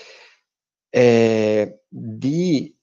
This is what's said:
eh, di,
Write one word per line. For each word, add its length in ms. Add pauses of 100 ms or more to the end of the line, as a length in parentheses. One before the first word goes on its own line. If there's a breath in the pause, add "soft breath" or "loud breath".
(920 loud breath)
eh, 960
di, 960